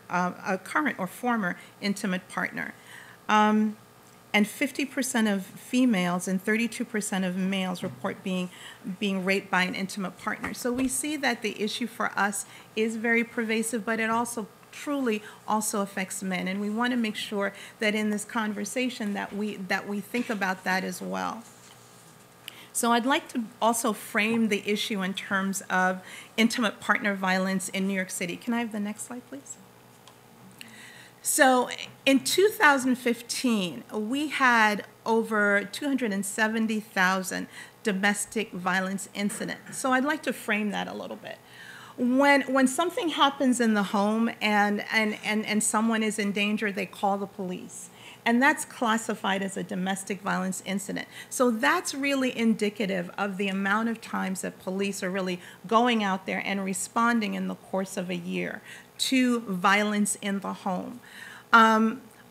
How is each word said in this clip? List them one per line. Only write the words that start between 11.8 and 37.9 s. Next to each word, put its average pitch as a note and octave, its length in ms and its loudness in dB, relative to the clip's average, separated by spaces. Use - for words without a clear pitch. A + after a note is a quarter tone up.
for - 280 -4
us G3+ 300 0
is A3 220 0
very A#3 260 2
pervasive, A3+ 600 -2
but A3+ 140 -2
it A3 100 0
also A#3 360 -2
truly B3+ 520 -2
also G#3+ 340 0
affects G3 400 -6
men. F#3 260 -2
And F#3+ 120 -4
we G#3 100 -2
want A#3 220 0
to B3+ 60 0
make G#3+ 180 0
sure G3+ 380 -4
that G#3+ 160 2
in G#3+ 140 0
this G#3 160 -2
conversation G#3+ 880 -4
that G3 200 -6
we, G#3 220 -4
that F#3+ 320 -4
we G3+ 140 -4
think A#3+ 280 -4
about F#3+ 360 -2
that F#3 180 0
as F#3 180 -6
well. F#3+ 420 -4
So A#3 180 2
I'd A#3 160 4
like D4+ 220 2
to A#3+ 160 -2
also A#3 320 2
frame A3 580 0
the G3+ 200 0
issue G#3 320 -2
in F#3+ 140 -2
terms G3 460 -2
of F#3 400 0
intimate A3+ 440 2
partner G3+ 360 0
violence F#3+ 540 0
in F#3+ 180 -2
New G3 80 -2
York F#3 160 -4
City. F3 240 -6
Can A#3 180 -4
I A#3 60 0
have A#3 140 -4
the G#3+ 60 -4
next G#3 280 -6
slide, B3 220 -14
please? C4+ 260 -14
So B3+ 460 6
in C4+ 180 6
two F#4+ 240 6
thousand C#4 480 6
fifteen, A#3 960 0
we C4+ 380 -2
had A3+ 560 4
over G#3+ 600 2
two G3+ 200 -8
hundred B3+ 280 0
and G3 120 -2
seventy A3 540 0
thousand F#3+ 680 0
domestic G3+ 680 0